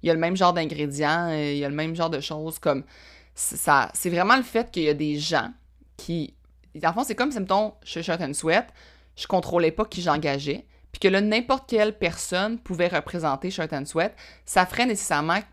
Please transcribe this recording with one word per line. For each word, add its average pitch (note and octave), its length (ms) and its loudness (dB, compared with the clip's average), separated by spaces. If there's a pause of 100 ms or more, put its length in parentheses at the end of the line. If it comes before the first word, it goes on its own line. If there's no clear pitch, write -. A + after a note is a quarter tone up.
il - 40 -2
y E3+ 40 2
a E3 40 6
le D#3+ 60 0
même E3+ 160 0
genre F3+ 160 4
d'ingrédients, D3+ 760 0
euh, D3+ 240 -2
il C#3+ 60 -2
y C#3+ 60 -2
a C#3 40 -2
le C#3+ 60 -6
même D#3+ 220 -4
genre E3+ 120 0
de D3 120 -2
choses, D#3 400 -8
comme, C#3 240 0 (500)
c-, - 220 -6
ça, C#3 380 4
c'est - 160 -2
vraiment F#3 260 4
le C4 80 2
fait A#3 260 -4
qu'il E3 140 -2
y D3+ 40 4
a D3+ 60 4
des D3 240 -2
gens D3+ 320 -2 (460)
qui, E3 380 -8 (500)
en E3 80 2
fond, G#3+ 100 -2
c'est - 140 -4
comme C#4 160 0
si, A#3 80 -4
mettons, G3+ 420 0
chez E3 220 -8
Shirt F3 160 -2
and D3 140 -4
Sweat, E3+ 380 0 (440)
je - 100 -10
contrôlais E3+ 460 2
pas G#3+ 120 0
qui F#3 160 -8
j'engageais, D3 680 -2 (260)
puis - 80 -14
que F#3+ 80 6
là, F#3+ 120 6
n'importe A#3+ 480 0
quelle G#3+ 300 2
personne F#3+ 600 -2
pouvait F3 280 -2
représenter E3+ 640 -2
Shirt D#3+ 220 -6
and C#3 120 -4
Sweat, E3+ 300 0 (300)
ça F3+ 200 4
ferait A#3 220 0
nécessairement F3 540 0 (120)